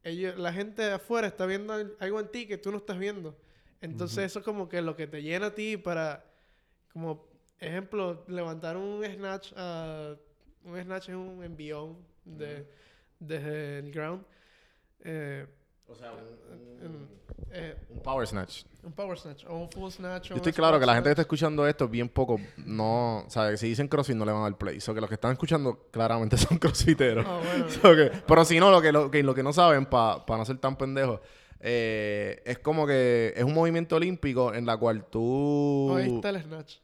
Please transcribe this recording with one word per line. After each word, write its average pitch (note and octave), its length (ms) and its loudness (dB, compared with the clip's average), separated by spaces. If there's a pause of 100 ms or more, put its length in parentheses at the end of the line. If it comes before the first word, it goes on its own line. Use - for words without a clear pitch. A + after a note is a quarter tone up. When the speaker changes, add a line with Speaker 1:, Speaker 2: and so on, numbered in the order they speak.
Speaker 1:
ellos, F3 340 -6
la F3 140 -4
gente G#3 300 -8
de G#3 120 0
afuera A3 340 -4
está F#3 180 -6
viendo G3+ 280 -6
al-, G#3 260 -8
algo G3+ 200 -4
en G#3 120 -8
ti A#3+ 160 -10
que G3+ 100 -8
tú G3 140 -8
no G#3 60 -8
estás G3+ 200 -10
viendo. F#3 400 -10 (440)
Entonces, D#3+ 360 -8
Speaker 2:
Ujú. G3 80 -2
Speaker 1:
eso G3 140 -10
es F#3+ 60 -14
como G#3 220 -6
que F3 140 -6
lo D#3+ 140 -6
que D#3+ 120 -10
te D3 140 -14
llena F3 260 -4
a G#3 80 -8
ti G#3+ 220 -6
para, D#3+ 480 -6 (680)
como, D#3+ 360 -12 (320)
ejemplo, F3+ 680 -8
levantar E3 500 -8
un G#3 280 -8
snatch, G3 500 -12
ah, D#3+ 600 -10 (500)
un F3 180 -12
snatch F#3 260 -12
es F#3 60 -12
un F#3 280 -14
envión D#3 540 -14 (280)
de, D3+ 360 -14
Speaker 3:
Ujú. C#3+ 40 -18 (540)
Speaker 1:
desde D3+ 600 -10
el C#3+ 120 -16
ground. D#3+ 320 -10 (800)
Eh, C#3+ 440 -10 (420)
Speaker 3:
O A#2 80 -20
sea, A#2 160 -18
un, A2 80 -18
un A#2+ 680 -20
Speaker 1:
en, D3 220 -16 (440)
eh, E3 240 -12 (140)
Speaker 3:
un A#2 140 -12
power C3 240 -2
snatch. G2 360 -6 (200)
Speaker 1:
un F3 80 -16
power F#3 260 -8
snatch C#3+ 300 -18
o E3+ 100 -10
un F3 140 -10
full F#3+ 180 -10
snatch F3+ 360 -10
o - 40 -16
Speaker 3:
Yo F#3+ 60 -10
Speaker 1:
un - 20 -2
Speaker 3:
estoy D#3+ 160 -2
claro D#3+ 240 6
que C3 60 6
Speaker 1:
squat B2+ 40 6
Speaker 3:
la A#2 60 8
gente A#2+ 160 6
que D3+ 60 6
Speaker 1:
snatch. D#3+ 40 2
Speaker 3:
está - 40 4
escuchando D3+ 440 2
esto D3 200 2
bien A#2+ 220 -2
poco, B2 300 2 (180)
no, A2 680 0
o - 40 -20
sea, G#2+ 200 2
que G#2 80 0
si A#2 100 -2
dicen B2 200 0
CrossFit C#3 280 0
no A2 100 0
le G#2+ 60 2
van G#2+ 100 0
a - 40 0
dar G2+ 120 -2
play. F2 220 -6
So A2+ 140 -6
que A2 80 -2
los G#2 80 -4
que G#2+ 60 -4
están A#2 160 0
escuchando C#3 600 -2
claramente A2+ 460 2
<laughs> - 80 6
son E3+ 140 2
crossfiteros. C3 680 4
Speaker 1:
Ah, - 160 -4
bueno. - 260 -2
Speaker 3:
<laughs> - 120 -4
So F3+ 140 12
que, D3+ 160 6 (160)
pero D#3+ 180 8
si E3 140 2
no, G3 120 10
lo F3 100 10
que, D#3 100 4
lo D3 180 4
que, C#3+ 140 2
lo C3+ 100 2
que C3+ 100 0
no C#3+ 100 0
saben, D3+ 340 6
pa, A2+ 380 2
pa A2+ 120 -2
no A2+ 80 -2
ser C3 140 -6
tan C3+ 180 -2
pendejos, C3+ 420 -2 (400)
eh, G#2+ 840 -2
es B2+ 140 -6
como D#3 260 2
que B2 500 4
es A#2+ 80 0
un C#3 100 2
movimiento E3 420 2
olímpico C#3 580 0
en A#2+ 120 -4
la A2+ 120 0
cual A2 280 0
tú C#3 840 0
Speaker 1:
Oh, C3+ 60 2
ahí B2+ 180 0
está A#2 140 -2
el F#3+ 140 -4
snatch. D#3 400 -16